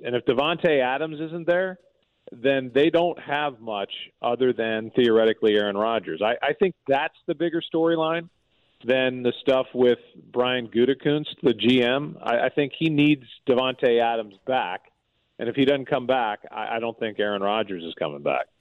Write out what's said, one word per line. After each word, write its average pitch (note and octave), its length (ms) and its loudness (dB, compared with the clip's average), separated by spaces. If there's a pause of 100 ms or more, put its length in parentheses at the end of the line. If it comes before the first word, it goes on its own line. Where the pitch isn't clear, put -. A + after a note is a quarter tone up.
And A#2+ 100 -4
if A#2+ 100 -2
Davante D3 580 2
Adams D3 360 -4
isn't D#3+ 280 -8
there, F#3 320 0 (520)
then C3 420 -2
they C#3+ 160 4
don't E3 300 0
have C#3+ 400 -6
much G#2+ 320 -8 (300)
other A#2+ 320 0
than A2 420 -4
theoretically A2+ 600 4
Aaron G#2 200 2
Rodgers. G2+ 480 -2
I, A#2 180 0
I C#3+ 120 -2
think F#3 220 0 (120)
that's C#3 280 -2 (120)
the E3 80 -2
bigger E3 260 -4 (120)
storyline E3 560 0 (560)
than B2+ 380 0
the B2 180 0
stuff C3 320 2
with B2 240 4 (340)
Brian B2 360 -2
Gutekunst, C3+ 760 0
the A#2+ 100 4
G A#2+ 300 2
M. C#3+ 400 -2
I, A#2 220 0
I C3 40 0
think C#3+ 280 -2
he E3 120 0
needs D3 360 2 (240)
Davante B2+ 520 4
Adams A2+ 340 -2 (120)
back. G#2+ 440 -2 (480)
And A2+ 100 -4
if A2 60 -8
he C3+ 100 4
doesn't C3+ 240 0
come B2+ 180 -2
back, A#2+ 320 -2 (100)
I, A2+ 280 -6
I - 20 -4
don't A2+ 180 -6
think G#2+ 220 -6
Aaron G#2 220 -2
Rodgers G2+ 420 -2
is E2 160 -10
coming D2 240 -6
back. C2+ 220 -2 (160)